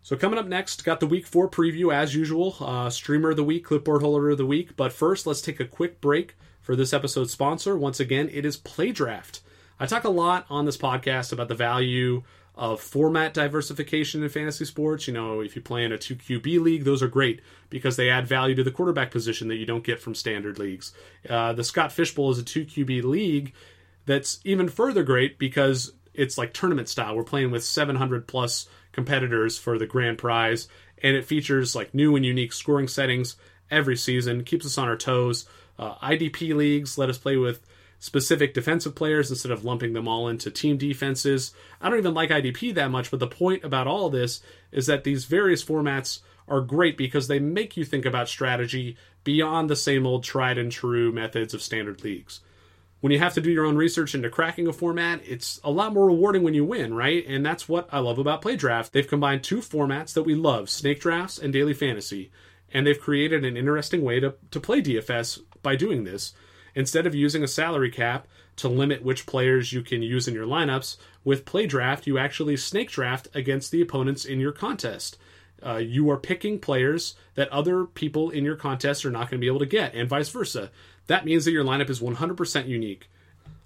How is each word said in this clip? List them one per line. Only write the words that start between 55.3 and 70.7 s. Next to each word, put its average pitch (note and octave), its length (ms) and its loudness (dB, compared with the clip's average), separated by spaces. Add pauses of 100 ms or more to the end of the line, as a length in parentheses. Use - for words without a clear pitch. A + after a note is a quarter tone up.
a D3 80 -2
lot G#3 220 0
more G3 140 8
rewarding F#3 360 6
when D#3+ 100 4
you D3 120 4
win, D#3+ 300 -2
right? D3 320 2
And C3+ 180 -2
that's E3 240 -4
what E3+ 220 0
I C#3+ 80 0
love A#2+ 180 0
about D3 240 0
Play A#3 140 -2
Draft. A#2+ 380 0
They've C#3 140 2
combined C#3 360 0
two G3 140 -2
formats D3 560 -2
that D#3+ 100 2
we D#3 120 2
love, C3+ 360 2
snake C#3+ 280 0
drafts E3+ 380 -2
and C#3 160 -4
daily C#3+ 200 4
fantasy, G#2 580 -4 (420)
and C3+ 120 2
they've C#3+ 140 4
created D3 460 2
an B2 120 -2
interesting D3 440 0
way B2 180 2
to, C#3 140 0 (160)
to D3+ 100 -6
play B3 220 2
D C#3 160 0
F A2 140 -4
S A#2 280 -2 (220)
by C3+ 140 0
doing D#3 280 0
this. F#2+ 300 -8 (400)
Instead C#3 320 0
of E3+ 80 0
using D3 300 2
a C3+ 60 -2
salary D3+ 420 0
cap A#2+ 380 -2 (260)
to - 140 -2
limit C3 340 2
which B2+ 220 -2
players B2+ 480 2
you B2 80 -2
can A#2 200 -2
use A#2+ 260 -2
in A#2+ 60 -2
your A2 140 -4
lineups, C#3 480 0 (260)